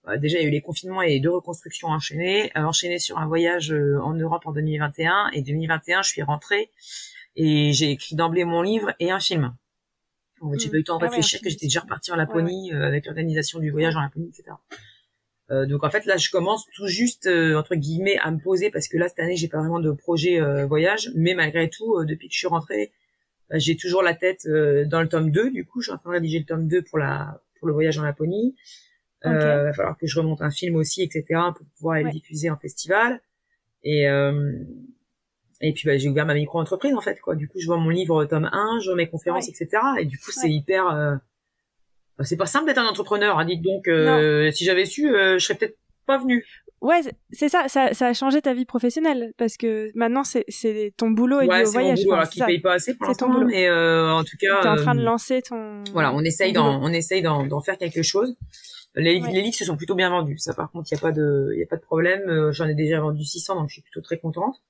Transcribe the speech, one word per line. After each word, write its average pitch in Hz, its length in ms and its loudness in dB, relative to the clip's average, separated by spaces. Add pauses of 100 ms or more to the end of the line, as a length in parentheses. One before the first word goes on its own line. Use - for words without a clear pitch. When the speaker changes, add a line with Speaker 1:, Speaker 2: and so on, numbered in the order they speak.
Speaker 1:
bah, 101 140 -4
déjà, 151 200 0
il 165 60 2
y - 20 2
a - 20 2
eu 147 40 2
les 147 100 0
confinements 185 400 -6
et 175 80 2
les 139 100 2
deux 156 120 2
reconstructions 175 560 -6
enchaînées, 170 680 -2
euh, 156 60 0
enchaînées 175 380 0
sur - 180 -4
un 160 80 -2
voyage, 165 480 0
euh, 143 300 2
en 156 100 -4
Europe 165 320 -2
en 160 60 -6
deux 151 100 -4
mille 156 180 -2
vingt 147 200 -2
et 160 80 0
un. 196 260 0
Et 143 80 -4
deux 135 120 -4
mille 160 140 -2
vingt 160 200 0
et 175 80 0
un, 196 80 2
je 196 60 0
suis - 120 -6
rentrée 151 480 -2 (640)
et 151 380 4
j'ai 147 160 2
écrit 143 260 -6
d'emblée 165 300 0
mon 170 160 0
livre 202 380 -2
et 170 100 0
un 190 100 0
film. 147 360 0 (840)
En 156 100 -6
fait, 139 80 -4
j'ai - 80 -4
Speaker 2:
Hmm. 151 40 -6
Speaker 1:
pas - 60 -4
eu - 40 4
le - 20 -4
temps 170 160 -4
de 170 60 0
Speaker 2:
Ah - 20 -2
ouais, - 0 -
un - 20 -2
Speaker 1:
réfléchir 160 300 0
que - 60 -14
Speaker 2:
film 180 80 -2
Speaker 1:
j'étais - 120 -8
déjà 147 140 0
Speaker 2:
aussi. - 80 -6
Speaker 1:
repartie - 240 -6
en 170 60 -2
Laponie, 170 540 -2
Speaker 2:
Ouais, 151 60 -6
ouais. 143 60 -2
Speaker 1:
euh, 143 40 0
avec 143 200 -2
l'organisation 160 500 -2
du 156 140 -2
voyage 156 240 0
Speaker 2:
Ouais. 160 60 0
Speaker 1:
en - 20 0
Laponie, 156 260 -8
et - 60 -20
cetera. - 260 -20 (920)
Euh, 135 160 2
donc 143 160 0
en 151 80 0
fait, 214 140 -2
là, 190 120 2
je 147 140 0
commence 185 340 0 (100)
tout 196 120 -6
juste, 208 400 0
euh, 165 280 4
entre 156 200 0
guillemets, 165 420 0
à - 140 -2
me 160 80 -2
poser 190 320 0
parce 160 160 -4
que - 100 -4
là, 175 100 2
cette - 120 -6
année, 170 180 0
j'ai 165 100 -4
pas 156 120 -4
vraiment 165 200 -2
de 156 120 0
projet, 170 500 0
euh, 143 240 0
voyage. 190 500 0
Mais 165 200 2
malgré 165 340 0
tout, 220 280 -2
euh, 165 80 0
depuis 156 240 -6
que - 40 -8
je - 60 -4
suis - 80 -4
rentrée, 151 440 -2 (640)
euh, 156 60 0
j'ai 151 180 2
toujours 180 260 0
la 175 120 4
tête, 185 320 -2
euh, 151 380 2
dans 165 160 0
le 165 60 0
tome 160 240 0
deux. 220 200 2
Du 202 140 -6
coup, 247 160 -10
je 240 40 -8
suis 208 80 -10
en 175 60 -10
train 170 120 -12
de 175 40 -2
rédiger 165 240 -2
le 151 60 -6
tome 160 220 -4
deux 175 160 0
pour 160 160 -6
la, 143 420 -4 (180)
pour - 80 -6
le 151 60 0
voyage 156 260 2
en 151 40 -4
Laponie. 175 520 -2 (680)
Speaker 2:
Ok. 160 80 0
Speaker 1:
Euh, 151 340 2
va 147 80 -2
falloir - 260 -4
que 165 80 -6
je 165 120 -2
remonte 160 220 0
un 151 100 -2
film 170 240 -4
aussi, 156 280 0
et 170 80 -2
cetera, 165 420 -2
pour - 120 -18 (120)
pouvoir 156 180 -2
aller 196 80 2
le 156 60 0
Speaker 2:
Ouais. 151 40 -4
Speaker 1:
diffuser 156 360 -6
en 151 80 -2
festival. 226 640 0 (600)
Et, 147 260 2
euh, 143 420 0 (1120)
et 156 120 0
puis, - 120 -8
bah, 147 120 4
j'ai 139 120 0
ouvert 147 160 0
ma 156 80 0
micro-entreprise, 165 640 0
en 214 60 -2
fait, - 200 -4
quoi. 175 140 -4
Du 147 120 -6
coup, 190 120 -10
je 165 80 -6
vends 170 100 2
mon 165 120 2
livre, 165 340 2
euh, - 20 2
tome 156 260 0
un, 220 320 -2
je 190 60 -4
vends 185 60 0
mes 170 140 0
conférences, 175 360 -4
Speaker 2:
Ouais. - 60 -10
Speaker 1:
et - 40 -20
cetera. 220 460 0
Et 165 40 -2
du 135 120 -6
coup, - 140 -12
c'est 196 160 0
Speaker 2:
Ouais. 156 60 4
Speaker 1:
hyper, 180 360 0
euh, 151 260 0 (1040)
bah, 147 60 -2
c'est 170 120 -2
pas 185 80 0
simple 302 220 2
d'être 277 100 2
un 240 100 2
entrepreneur, 202 520 0
hein, 165 60 2
dites 170 180 -4
donc, 190 240 0
euh, 156 580 4
Speaker 2:
Non. 156 60 4
Speaker 1:
si 147 140 -4
j'avais 185 200 4
su, 285 300 0
euh, 190 240 4
je 180 60 2
serais 190 120 -2
peut-être 214 200 -4 (280)
pas 269 140 2
venue. 247 260 0 (360)
Speaker 2:
Ouais, 330 200 4
c'est, 269 140 -8 (160)
c'est - 180 0
ça, 320 180 2
ça, 254 280 2
ça 247 120 0
a 240 60 2
changé 269 300 2
ta 269 100 2
vie 247 120 -2
professionnelle, 247 720 0
parce 226 200 -2
que 220 380 -2
maintenant, 233 280 2
c'est, 254 260 -2
c'est 214 480 -4
ton 226 120 0
boulot 247 300 4
est 269 80 4
Speaker 1:
Ouais, - 120 4
Speaker 2:
lié 226 40 4
au - 20 4
Speaker 1:
c'est 208 120 0
mon 254 60 2
Speaker 2:
voyage, 269 160 4
Speaker 1:
boulot, 196 100 4
Speaker 2:
quoi, 180 80 6
Speaker 1:
alors, 160 100 4
Speaker 2:
c'est - 60 -12
Speaker 1:
qui - 60 -10
Speaker 2:
ça. 254 60 2
Speaker 1:
paye 175 140 2
pas 180 140 2
assez 180 220 0
pour 208 120 -6
Speaker 2:
C'est 254 100 0
ton 254 100 0
Speaker 1:
l'instant, 254 120 4
Speaker 2:
boulot. 254 100 4
Speaker 1:
mais, 185 180 4
euh, 165 440 4
en 160 120 2
tout - 160 -8
cas, 196 220 4
Speaker 2:
T'es 175 60 4
en 156 80 4
train 151 180 2
de 240 80 2
Speaker 1:
euh, 233 40 0
Speaker 2:
lancer 233 360 0
ton, 214 420 -12 (100)
Speaker 1:
voilà, 151 200 2
on 143 80 0
essaye 165 320 2
Speaker 2:
ton 175 100 4
Speaker 1:
d'en, 143 160 4
Speaker 2:
boulot. 139 100 0
Speaker 1:
on 170 40 0
essaye 170 300 2
d'en, 147 240 0
d'en 143 140 -4
faire 185 160 -4
quelque 165 260 -4
chose. 233 340 0 (600)
Les, 165 240 4
Speaker 2:
Ouais. 160 100 -4
Speaker 1:
les 190 100 2
livres 226 140 -2
se - 100 -2
sont 175 100 -2
plutôt 170 200 -4
bien 185 140 2
vendus. 160 280 -2
Ça, - 160 -4
par 165 180 -6
contre, 165 220 -12
y - 20 0
a 147 40 -6
pas 165 120 0
de, 147 460 2
y - 60 -2
a - 20 -2
pas 165 100 -4
de 165 60 -12
problème. 180 480 0
Euh, 156 240 2
j'en 156 120 -2
ai 156 100 0
déjà 156 260 0
vendu 151 240 -2
six 170 160 -4
cents, 190 140 -2
donc 156 120 -2
je - 60 -10
suis - 80 -20
plutôt - 180 -16
très 165 200 -6
contente. 180 360 -4 (140)